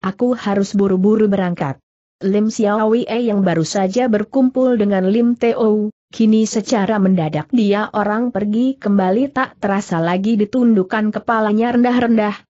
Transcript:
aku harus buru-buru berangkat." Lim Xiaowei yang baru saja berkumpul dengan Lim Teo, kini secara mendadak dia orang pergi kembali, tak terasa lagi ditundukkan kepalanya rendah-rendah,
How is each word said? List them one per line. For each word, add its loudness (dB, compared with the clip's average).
aku -2
harus -2
buru-buru 2
berangkat." -2
Lim 0
Xiaowei 0
yang 0
baru 0
saja -2
berkumpul 0
dengan 2
Lim 2
Teo, 0
kini 2
secara -2
mendadak 0
dia 0
orang -2
pergi -2
kembali, 0
tak -6
terasa -2
lagi 0
ditundukkan 0
kepalanya -2
rendah-rendah, 0